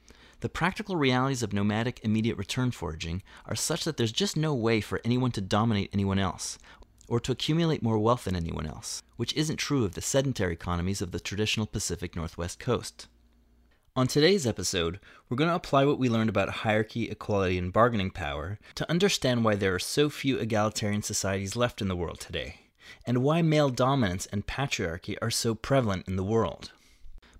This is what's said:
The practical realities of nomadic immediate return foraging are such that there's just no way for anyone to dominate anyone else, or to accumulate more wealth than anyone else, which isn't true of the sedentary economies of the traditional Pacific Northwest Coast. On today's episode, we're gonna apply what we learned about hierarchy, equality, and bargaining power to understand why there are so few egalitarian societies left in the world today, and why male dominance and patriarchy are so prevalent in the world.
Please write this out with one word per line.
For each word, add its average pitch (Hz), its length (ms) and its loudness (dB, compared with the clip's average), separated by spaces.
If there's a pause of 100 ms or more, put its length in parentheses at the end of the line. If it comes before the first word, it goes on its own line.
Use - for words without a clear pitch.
(400)
The 117 80 -4
practical 190 480 -4
realities 127 460 2
of 104 100 -2
nomadic 107 500 0
immediate 110 360 0
return 123 320 -2
foraging 82 520 -6 (240)
are - 100 -6
such - 280 -4
that 156 120 -4
there's 113 160 0
just - 240 -2
no 151 180 2
way 113 260 2
for 95 240 -4
anyone 123 280 2
to 117 100 -4
dominate 104 500 2
anyone 98 260 2
else, - 400 -4 (500)
or 120 120 0
to 131 120 -2
accumulate 160 500 0
more 110 160 2
wealth 113 260 2
than 92 120 -2
anyone 80 300 -4
else, - 360 -10 (140)
which - 180 -4
isn't 156 220 0
true 139 280 0
of 87 100 -4
the 95 60 -8
sedentary 123 540 0
economies 87 480 -2
of 90 80 -6
the 90 100 -6
traditional 107 460 -2
Pacific 90 500 -6
Northwest 82 420 -6
Coast. - 500 -4 (880)
On 127 100 4
today's 160 400 4
episode, 90 520 0 (300)
we're 123 80 -2
gonna 165 180 2
apply 143 300 2
what 143 140 4
we 127 100 2
learned 113 220 2
about 98 180 2
hierarchy, 110 640 0
equality, 95 480 0
and 90 140 -2
bargaining 107 380 4
power 76 480 -6 (180)
to - 120 -4
understand 143 560 2
why 107 120 4
there 98 180 2
are 90 60 0
so - 280 2
few 135 300 -2
egalitarian 107 640 0
societies 98 540 -2
left 120 260 -2
in 98 60 0
the 92 80 0
world 85 240 -6
today, - 400 -8 (440)
and 123 180 0
why 156 200 4
male 151 260 4
dominance 123 580 2
and 101 200 -6
patriarchy 101 720 -4
are 113 100 -2
so 113 240 0
prevalent 107 540 0
in 95 80 -2
the 95 80 -2
world. 104 460 0 (680)